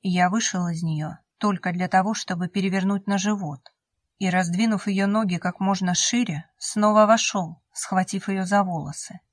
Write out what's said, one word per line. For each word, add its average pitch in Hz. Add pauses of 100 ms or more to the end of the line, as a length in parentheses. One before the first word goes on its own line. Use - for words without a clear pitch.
Я 180
вышел 190
из 165
нее 156 (200)
только 185
для 180
того, 190
чтобы 180
перевернуть 196
на 202
живот, 190 (580)
и, 190
раздвинув 185
ее 196
ноги 202
как 180
можно 190
шире, 180 (100)
снова 214
вошел, 196 (100)
схватив 190
ее 190
за 202
волосы 165 (120)